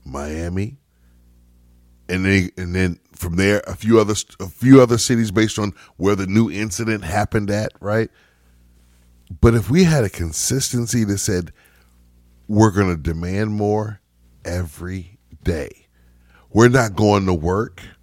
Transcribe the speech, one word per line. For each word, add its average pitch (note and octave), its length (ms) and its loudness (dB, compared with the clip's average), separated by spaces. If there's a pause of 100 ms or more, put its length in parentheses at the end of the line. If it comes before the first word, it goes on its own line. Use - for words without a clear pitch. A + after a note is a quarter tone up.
Miami, E2 720 -8 (1300)
and F#2 180 -4
then, F#2+ 300 2
and F2+ 180 -8
then F#2 240 -2 (160)
from E2+ 220 -6
there, G2 300 2
a F#2+ 100 -10
few A2+ 240 4
other G#2 140 0
st-, - 260 -10
a F#2+ 60 -10
few C3 340 6
other A#2+ 180 4
cities A2+ 320 0
based A2 280 0
on G#2 140 -4 (240)
where G2 200 0
the F#2+ 100 -4
new G#2 240 2
incident G#2+ 540 -6
happened G#2 460 -4
at, G#2+ 300 -4
right? A2 300 -2 (1300)
But A2+ 140 6
if G2+ 160 -2
we F3+ 140 4
had D#3 200 2
a F#2+ 60 -4
consistency A#2 920 -4
that G2+ 140 -2
said, F2+ 340 -4 (960)
"We're G#2+ 240 4
gonna F#2 240 0
demand F2 560 -4
more G#2 480 -4 (440)
every F2 720 -10 (260)
day. D#2+ 420 -6 (640)
We're A#2 180 6
not A#2 280 2
going G#2 300 4
to F#2 80 0
work. F2+ 480 -4 (200)